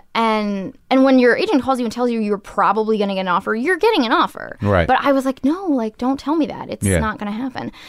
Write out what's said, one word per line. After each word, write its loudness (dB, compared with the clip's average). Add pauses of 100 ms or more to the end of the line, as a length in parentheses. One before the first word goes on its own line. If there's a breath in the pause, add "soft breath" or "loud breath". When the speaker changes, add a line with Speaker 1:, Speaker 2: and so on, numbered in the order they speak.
(140)
Speaker 1:
and, -2 (140)
and 6
when 6
your 6
agent 0
calls -2
you -2
and -4
tells -2
you -2
you're -2
probably 0
gonna -2
get -2
an -4
offer, -2
you're -2
getting 2
an 0
offer. -4
Speaker 2:
Right. 2
Speaker 1:
But 2
I 2
was 0
like, -4
"No, -2
like, -2
don't -2
tell -4
me 0
that. -12
It's -4
Speaker 2:
Yeah. 2
Speaker 1:
not -4
gonna -8
happen." -8 (160 loud breath)